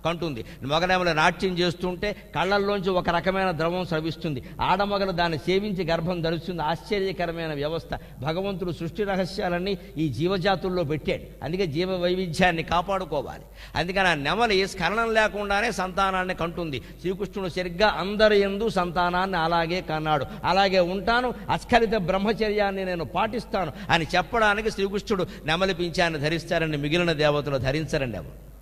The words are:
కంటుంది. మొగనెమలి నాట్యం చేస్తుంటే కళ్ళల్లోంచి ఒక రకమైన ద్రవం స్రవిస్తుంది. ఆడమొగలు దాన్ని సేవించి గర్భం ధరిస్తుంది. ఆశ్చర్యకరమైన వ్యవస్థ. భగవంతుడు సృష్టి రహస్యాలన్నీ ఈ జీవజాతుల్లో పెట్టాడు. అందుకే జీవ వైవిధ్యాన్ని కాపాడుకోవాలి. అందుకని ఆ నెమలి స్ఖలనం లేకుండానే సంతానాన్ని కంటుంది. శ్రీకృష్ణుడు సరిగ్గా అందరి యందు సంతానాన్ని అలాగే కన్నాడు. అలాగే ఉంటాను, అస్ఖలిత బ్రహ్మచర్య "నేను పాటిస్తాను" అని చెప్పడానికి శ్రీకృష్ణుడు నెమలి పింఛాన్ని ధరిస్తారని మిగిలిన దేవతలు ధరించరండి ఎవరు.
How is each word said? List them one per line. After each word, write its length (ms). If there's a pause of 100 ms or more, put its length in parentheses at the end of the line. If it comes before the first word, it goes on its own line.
కంటుంది. 400 (180)
మొగనెమలి 500
నాట్యం 460
చేస్తుంటే 760
కళ్ళల్లోంచి 540
ఒక 200
రకమైన 420
ద్రవం 340
స్రవిస్తుంది. 580 (180)
ఆడమొగలు 500
దాన్ని 260
సేవించి 480
గర్భం 360
ధరిస్తుంది. 400
ఆశ్చర్యకరమైన 920
వ్యవస్థ. 460 (220)
భగవంతుడు 500
సృష్టి 320
రహస్యాలన్నీ 760 (200)
ఈ 120
జీవజాతుల్లో 760
పెట్టాడు. 600
అందుకే 200
జీవ 300
వైవిధ్యాన్ని 680
కాపాడుకోవాలి. 800 (320)
అందుకని 320
ఆ 60
నెమలి 540
స్ఖలనం 460
లేకుండానే 580
సంతానాన్ని 640
కంటుంది. 460 (200)
శ్రీకృష్ణుడు 480
సరిగ్గా 380
అందరి 520
యందు 300
సంతానాన్ని 680
అలాగే 440
కన్నాడు. 440 (180)
అలాగే 360
ఉంటాను, 540 (160)
అస్ఖలిత 460
బ్రహ్మచర్య 640
"నేను 460
పాటిస్తాను" 680 (160)
అని 260
చెప్పడానికి 560
శ్రీకృష్ణుడు 540 (200)
నెమలి 280
పింఛాన్ని 460
ధరిస్తారని 580
మిగిలిన 340
దేవతలు 460
ధరించరండి 600
ఎవరు. 340 (100)